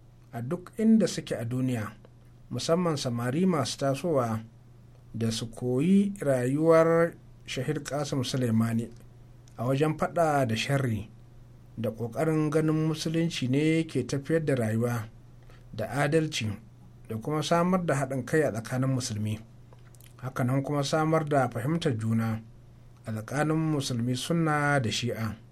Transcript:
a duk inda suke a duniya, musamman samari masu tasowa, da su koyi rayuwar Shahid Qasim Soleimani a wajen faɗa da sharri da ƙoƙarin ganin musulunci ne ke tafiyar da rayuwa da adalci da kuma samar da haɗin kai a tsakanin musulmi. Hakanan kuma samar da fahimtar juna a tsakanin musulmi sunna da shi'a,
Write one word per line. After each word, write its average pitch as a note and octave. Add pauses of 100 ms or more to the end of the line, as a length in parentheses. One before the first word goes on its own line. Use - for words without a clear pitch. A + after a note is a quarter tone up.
(320)
a A#2+
duk F3
inda A3
suke -
a A#2
duniya, B2 (580)
musamman E3
samari B2+
masu D3+
tasowa, C3+ (760)
da A2+
su A2+
koyi F3
rayuwar D#3+ (340)
Shahid C#3
Qasim C#3
Soleimani A2+ (680)
a A2+
wajen C#3+
faɗa D#3
da A2
sharri A#2+ (680)
da A2
ƙoƙarin D3+
ganin D#3
musulunci E3
ne D#3
ke C3
tafiyar D#3
da C#3
rayuwa A2+ (640)
da G#2+
adalci D3 (580)
da A2
kuma D3
samar F3
da D3+
haɗin C3+
kai D#3
a B2
tsakanin B2+
musulmi. G#2+ (760)
Hakanan C3
kuma C#3+
samar D#3+
da C#3
fahimtar C#3
juna A2+ (640)
a A2+
tsakanin C#3
musulmi D3
sunna D3+
da A2
shi'a, A2 (160)